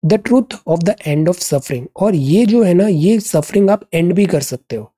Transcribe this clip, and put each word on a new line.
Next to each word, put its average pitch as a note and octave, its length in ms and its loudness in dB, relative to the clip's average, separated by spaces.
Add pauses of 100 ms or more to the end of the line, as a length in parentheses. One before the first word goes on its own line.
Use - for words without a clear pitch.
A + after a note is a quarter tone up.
The G#3 160 2
truth - 340 0 (120)
of E3+ 160 0
the G3+ 100 0 (140)
end D#3 200 0
of F3+ 100 -2
suffering, C3 480 -6 (100)
और G3+ 180 0
ये D#3+ 320 2
जो A3+ 160 2
है F3+ 120 2
ना, G3 140 4
ये F#3+ 320 2
सफरिंग G3 500 0
आप G#3 240 -2
एंड E3+ 180 0
भी F#3 140 2
कर - 140 0
सकते - 360 -10
हो। G#2+ 220 -12